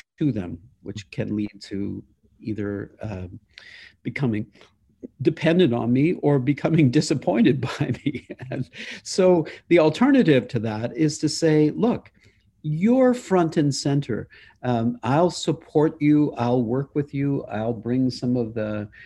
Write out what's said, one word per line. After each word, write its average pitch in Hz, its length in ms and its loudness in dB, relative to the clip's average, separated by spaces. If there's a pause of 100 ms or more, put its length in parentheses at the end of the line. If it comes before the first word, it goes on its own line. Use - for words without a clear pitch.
(180)
to 151 120 0
them, 107 280 -6 (240)
which - 280 -14
can 104 240 -6
lead 104 280 -6
to 98 420 -8 (340)
either, 101 640 -8
um, 95 400 -10 (600)
becoming 113 440 -4 (760)
dependent 165 500 4
on 117 180 -2
me 139 240 2
or 143 240 2
becoming 147 520 2
<laughs> 151 100 2
disappointed 170 600 2
by 120 320 -4 (100)
me. - 220 -6 (240)
And 131 180 -8 (340)
so 180 440 2 (220)
the 170 100 6
alternative 160 680 4
to 123 100 -4
that 110 360 -6
is 151 260 0
to 156 100 0
say, 151 400 2
Look, - 420 -2 (480)
you're 233 540 2
front 180 420 0
and 143 180 2
center. 139 540 -2 (340)
Um, 120 400 -2
I'll 151 280 2
support - 680 -2
you. 147 360 2
I'll 120 260 0
work 123 320 -4
with 143 200 -4
you. 139 300 -2
I'll 110 300 -4
bring 123 360 -2
some 123 260 -2
of 117 180 -2
the 107 340 -6 (180)